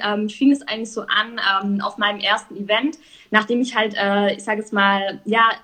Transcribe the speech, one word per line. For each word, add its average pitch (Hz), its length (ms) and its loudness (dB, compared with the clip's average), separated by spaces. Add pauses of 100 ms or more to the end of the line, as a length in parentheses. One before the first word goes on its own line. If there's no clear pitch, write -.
ähm, 208 240 -2
fing 269 240 4
es 277 160 0
eigentlich 220 240 -8
so 214 120 -6
an, 226 360 -2 (240)
ähm, 202 160 0
auf 202 180 -6
meinem 208 220 0
ersten 208 380 -2
Event, 220 400 -2 (320)
nachdem 214 320 2
ich 254 120 -4
halt, 214 240 0
äh, 202 380 2
ich 202 80 -14
sag 214 140 -2
jetzt 214 160 -8
mal, 196 500 2
ja, 220 200 2 (200)